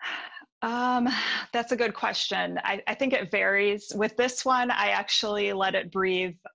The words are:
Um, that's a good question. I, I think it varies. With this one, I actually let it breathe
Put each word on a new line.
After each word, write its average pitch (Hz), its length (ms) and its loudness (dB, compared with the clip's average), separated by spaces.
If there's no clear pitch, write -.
Um, 240 460 2
that's 233 200 -2
a 247 40 2
good 220 180 2
question. 185 720 -2
I, 196 220 -2
I 220 80 0
think 262 180 0
it 196 180 0
varies. 202 640 2
With 214 220 0
this 247 280 0
one, 247 260 2
I 202 180 2
actually 202 640 0
let 190 220 2
it 175 180 -2
breathe 185 440 0